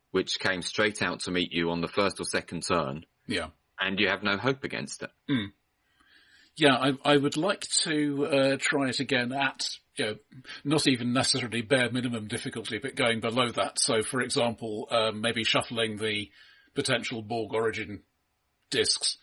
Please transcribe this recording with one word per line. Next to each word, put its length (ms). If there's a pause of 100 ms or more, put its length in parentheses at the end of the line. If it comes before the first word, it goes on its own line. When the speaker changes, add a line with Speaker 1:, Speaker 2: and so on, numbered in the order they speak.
(100)
Speaker 1:
which 280
came 240
straight 400
out 180
to 100
meet 220
you 180
on 100
the 80
first 320
or 40
second 380
turn. 420 (220)
Speaker 2:
Yeah. 220 (320)
Speaker 1:
And 180
you 100
have 140
no 140
hope 260
against 400
it. 80 (180)
Speaker 2:
Mm. 240 (1040)
Yeah, 180
I, 180 (120)
I 120
would 220
like 240 (220)
to, 420
uh, 340
try 280
it 120
again 320
at, 340 (300)
you 80
know, 100 (500)
not 220
even 280
necessarily 480
bare 280
minimum 380
difficulty, 500
but 160
going 260
below 320
that. 260
So, 240
for 180
example, 680
um, 320
maybe 220
shuffling 520
the 340 (440)
potential 480
Borg 320
Origin 480 (680)
discs 520